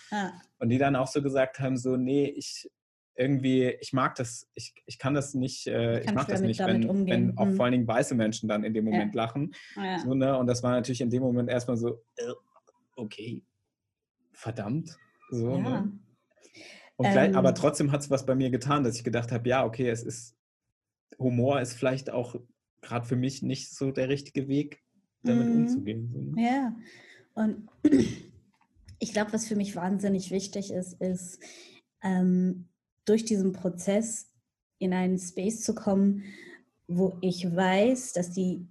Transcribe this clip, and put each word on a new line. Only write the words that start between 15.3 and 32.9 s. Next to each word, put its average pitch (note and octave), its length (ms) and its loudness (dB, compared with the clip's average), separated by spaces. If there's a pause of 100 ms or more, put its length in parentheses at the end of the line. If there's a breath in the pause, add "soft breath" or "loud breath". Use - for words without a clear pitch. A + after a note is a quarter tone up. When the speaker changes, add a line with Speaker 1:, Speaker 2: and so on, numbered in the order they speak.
Speaker 2:
So, B2 260 0
Speaker 1:
Ja. - 0 -
Speaker 2:
ne? G3 340 -2 (1040 loud breath)
Und D#3+ 160 2
gleich, G3 180 6
Speaker 1:
Ähm. F#3+ 60 2
Speaker 2:
aber F#3 180 6
trotzdem D3 380 2
hat's C#3+ 180 -2
was C3+ 160 0
bei C3 100 2
mir C3 140 2
getan, C3+ 340 0
dass A2+ 120 0
ich - 80 -10
gedacht A#2 280 -2
habe, A#2+ 180 -2
ja, B2+ 160 2
okay, A#2+ 240 -2
es A2+ 140 -2
ist, - 320 -12 (840)
Humor B2+ 420 2
ist A#2+ 140 -4
vielleicht C3+ 340 -2
auch A#2+ 260 -4 (460)
grad A#2 260 -4
für C3 80 0
mich C3 280 -2
nicht B2+ 320 -6
so C3+ 160 -2
der C3 180 -2
richtige C#3 380 -4
Weg, D3 360 -2 (420)
damit A#3 240 2
Speaker 1:
Mhm. A#3 60 4
Speaker 2:
umzugehen, A#3 560 0
so, C3+ 100 -8
ne? C#3+ 200 -2
Speaker 1:
Ja. A#3+ 340 0 (600 loud breath)
Und G#3+ 340 -2 (140)
<clears throat> - 1160 0
ich - 140 -8
glaub, G#3+ 200 0
was A3 140 -2
für G#3+ 80 -2
mich G3+ 200 -2
wahnsinnig F#3 560 -2
wichtig G3 400 -4
ist, F3+ 300 -8
ist, F#3 380 -6 (640 loud breath)
ähm, F#3 680 2 (360)